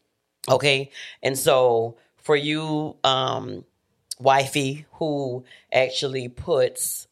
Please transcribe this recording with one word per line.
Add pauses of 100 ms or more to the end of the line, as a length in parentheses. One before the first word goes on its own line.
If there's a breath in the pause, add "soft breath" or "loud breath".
(500)
Okay? (320 loud breath)
And
so (200 soft breath)
for
you,
um, (540)
wifey,
who (300 loud breath)
actually
puts,